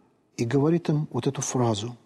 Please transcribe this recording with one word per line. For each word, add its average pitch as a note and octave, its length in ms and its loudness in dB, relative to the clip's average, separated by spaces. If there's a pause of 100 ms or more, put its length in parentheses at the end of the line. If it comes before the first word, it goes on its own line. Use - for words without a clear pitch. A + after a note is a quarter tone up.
(380)
и A#2+ 80 -2
говорит C#3+ 440 2
им D3+ 220 2
вот A#2+ 160 -2
эту C#3 140 -4
фразу. A#2+ 540 -2 (100)